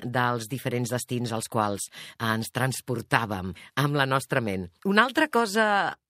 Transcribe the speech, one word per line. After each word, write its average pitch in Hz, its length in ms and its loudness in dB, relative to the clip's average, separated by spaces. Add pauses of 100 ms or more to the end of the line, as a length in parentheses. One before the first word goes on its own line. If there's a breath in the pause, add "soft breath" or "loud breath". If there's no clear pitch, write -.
dels 123 400 0
diferents 120 480 -2
destins 120 400 -4
als - 160 -6
quals 104 380 0 (420 loud breath)
ens 110 240 -2
transportàvem 113 960 0 (240 loud breath)
amb 143 240 2
la 135 80 4
nostra 135 320 2
ment. 95 300 -2 (180)
Una 208 160 6
altra 302 240 2
cosa 208 720 2 (120)